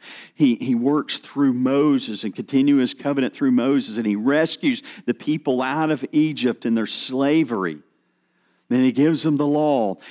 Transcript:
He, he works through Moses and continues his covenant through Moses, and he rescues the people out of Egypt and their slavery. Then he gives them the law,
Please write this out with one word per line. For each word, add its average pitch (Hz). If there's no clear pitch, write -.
He, 131
he 123
works 143
through 139
Moses 131
and 101
continues 135
his -
covenant 139
through 135
Moses, 123
and 117
he 104
rescues 139
the 120
people 143
out 156
of 131
Egypt 143
and 113
their 110
slavery. 127
Then 123
he 127
gives 147
them 156
the 147
law, 143